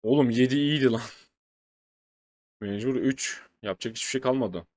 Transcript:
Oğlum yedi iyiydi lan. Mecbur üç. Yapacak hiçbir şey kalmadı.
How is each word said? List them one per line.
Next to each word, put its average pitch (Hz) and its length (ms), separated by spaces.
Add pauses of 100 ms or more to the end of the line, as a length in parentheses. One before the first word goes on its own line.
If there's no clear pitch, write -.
Oğlum 127 260
yedi 127 260
iyiydi 143 360
lan. 113 100 (1600)
Mecbur 107 340
üç. - 480 (180)
Yapacak 107 340
hiçbir - 140
şey 131 120
kalmadı. 120 560